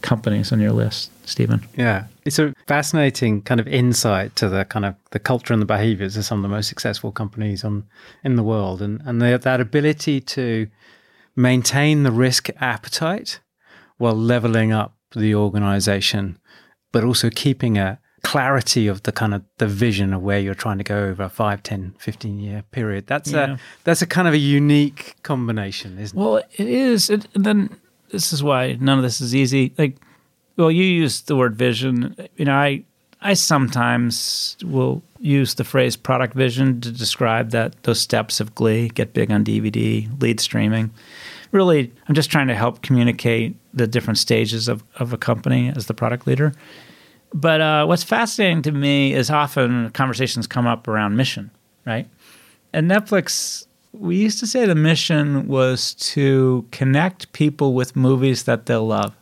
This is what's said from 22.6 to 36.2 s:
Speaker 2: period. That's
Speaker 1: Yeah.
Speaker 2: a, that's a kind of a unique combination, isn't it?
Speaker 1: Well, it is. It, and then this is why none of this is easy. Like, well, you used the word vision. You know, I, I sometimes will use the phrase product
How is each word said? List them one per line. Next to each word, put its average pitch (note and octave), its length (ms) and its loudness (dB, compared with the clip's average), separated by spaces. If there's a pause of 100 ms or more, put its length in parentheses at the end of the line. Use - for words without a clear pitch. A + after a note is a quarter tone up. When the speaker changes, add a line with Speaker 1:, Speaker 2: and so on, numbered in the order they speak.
Speaker 2:
period. G#2 360 -6
That's D3 240 -4
Speaker 1:
Yeah. C#3 220 0
Speaker 2:
a, C3 40 -10 (260)
that's E3+ 180 2
a F3+ 40 0
kind F3 220 2
of D#3 60 4
a D3+ 40 4
unique D3 840 2
combination, G#2+ 720 -4
isn't G2+ 200 -8
it? F#3+ 40 -2
Speaker 1:
Well, A3 160 2
it - 300 -4
is. A#3+ 420 2
It, G#3 240 0
and G3 120 2
then G#3 300 2 (360)
this F#3 200 -4
is C#3+ 120 -2
why C3 360 0
none C3+ 200 4
of B2+ 40 2
this A#2+ 180 -2
is A#2+ 120 -2
easy. C3 440 2
Like, C#3+ 180 0 (640)
well, E3 120 6
you E3+ 140 4
used E3+ 440 0
the D3+ 80 0
word B2 200 2
vision. B2 600 0 (200)
You D3 100 -2
know, C#3 100 2
I, C#3+ 280 0 (380)
I G3+ 120 2
sometimes A#2+ 1300 0
will C3 380 -2 (180)
use C#3 360 0
the - 80 -4
phrase B2+ 320 0
product B2 400 -2